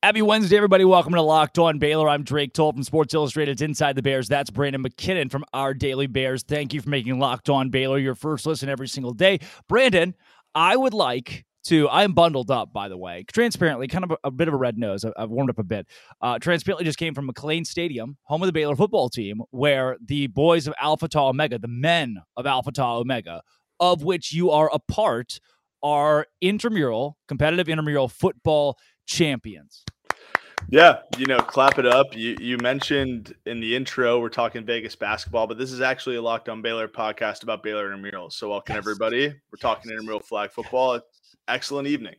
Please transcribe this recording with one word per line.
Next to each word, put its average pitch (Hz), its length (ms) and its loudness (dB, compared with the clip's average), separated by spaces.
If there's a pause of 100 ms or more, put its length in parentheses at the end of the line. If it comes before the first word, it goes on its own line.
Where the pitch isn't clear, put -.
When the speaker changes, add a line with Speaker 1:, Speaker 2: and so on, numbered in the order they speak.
Speaker 1:
Happy 214 200 4
Wednesday, 208 340 4
everybody. 190 260 6
Welcome 180 300 6
to 170 80 4
Locked 156 380 4
On 165 180 4
Baylor. 151 320 2
I'm 147 140 2
Drake 143 300 -2
Toll 156 200 2
from 131 80 -6
Sports 151 320 0
Illustrated's 147 480 0
Inside 147 340 0
the 135 60 -4
Bears. 131 260 0
That's 143 220 -2
Brandon 135 340 -4
McKinnon 143 460 -4
from 139 240 -6
Our 135 220 -2
Daily 135 320 -2
Bears. 131 340 -2
Thank 147 320 -6
you 147 80 -4
for 143 80 -8
making 127 300 -2
Locked 127 300 -2
On 135 200 2
Baylor 131 300 0
your 131 160 -2
first 156 320 -6
listen 135 200 -4
every 135 200 -6
single 123 260 -8
day. 185 280 4 (280)
Brandon, 185 460 2 (400)
I 170 200 4
would 262 200 2
like 131 500 -2 (200)
to, 151 220 4
I'm 175 260 4
bundled 147 360 2
up, 120 240 -2
by 101 160 -6
the 92 80 -12
way. 90 340 -12
Transparently, 165 560 0
kind 180 160 -4
of 180 60 -8
a, 160 140 -2
a 139 80 -2
bit 139 160 0
of 156 80 -2
a - 20 0
red 123 180 0
nose. 101 300 -4
I, 110 100 -4
I've 110 140 -8
warmed 123 220 -2
up - 80 -6
a 107 40 -2
bit. 95 220 -6 (340)
Uh, 117 200 -2
transparently 170 440 -2
just 156 140 -2
came 160 160 -6
from 139 140 -8
McLean 156 360 -6
Stadium, 143 600 -8
home 156 180 -4
of 190 60 0
the 180 60 0
Baylor 147 220 0
football 190 320 2
team, 107 440 -6
where 131 520 0
the 143 220 -2
boys 143 400 2
of 147 160 -6
Alpha 156 280 0
Tau 143 200 2
Omega, 131 300 -2
the 101 80 -10
men 127 500 -2 (180)
of 123 120 -6
Alpha 131 240 -2
Tau 120 300 -2
Omega, 113 420 -6 (360)
of 175 220 2
which 170 320 -4
you 175 160 0
are 151 240 4
a 151 60 0
part, 127 600 -2 (440)
are 147 420 2 (160)
intramural, 170 840 0
competitive 156 420 0
intramural 151 380 0
football 147 720 0 (260)
champions. 117 760 -4 (880)
Speaker 2:
Yeah, 156 300 10 (180)
you 131 80 -2
know, 131 140 2
clap 139 400 4
it 123 80 4
up. 135 280 4
You, 113 240 -6
you 123 200 -4
mentioned 131 760 -2 (140)
in 117 120 -8
the 113 160 -2
intro, 127 440 0
we're 117 100 -4
talking 117 340 -4
Vegas 110 320 -6
basketball, 110 520 -4
but 113 100 -8
this 131 140 -8
is 127 100 -8
actually 131 360 -4
a 117 40 -6
Locked 113 280 -4
On 110 120 -10
Baylor 113 260 -6
podcast 107 540 -6
about 113 220 -8
Baylor 107 260 -6
intramurals. 98 440 -14
So 107 160 -10
welcome, 101 260 -8
Speaker 1:
Yes. - 20 -4
Speaker 2:
everybody. 110 480 -4 (260)
We're 104 80 -20
talking 113 300 -6
Speaker 1:
Yes. 113 40 -12
Speaker 2:
intramural 110 260 -8
flag 104 320 -8
football. 127 500 -2 (460)
Excellent 139 400 -6
evening. 120 320 -6